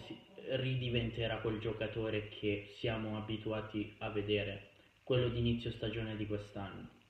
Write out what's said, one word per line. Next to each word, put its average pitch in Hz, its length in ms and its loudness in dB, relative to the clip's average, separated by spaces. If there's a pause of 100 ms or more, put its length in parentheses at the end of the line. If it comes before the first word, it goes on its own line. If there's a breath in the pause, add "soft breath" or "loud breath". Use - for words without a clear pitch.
si - 120 -10 (320)
ridiventerà 120 840 2
quel 107 240 0
giocatore 107 720 0
che 104 340 0 (140)
siamo 110 380 0
abituati 107 840 -2
a 110 120 -4
vedere, 101 600 0 (340 soft breath)
quello 123 240 6
di 117 100 0
inizio 117 320 4
stagione 110 460 -2
di 104 100 -2
quest'anno. 98 600 -4 (220)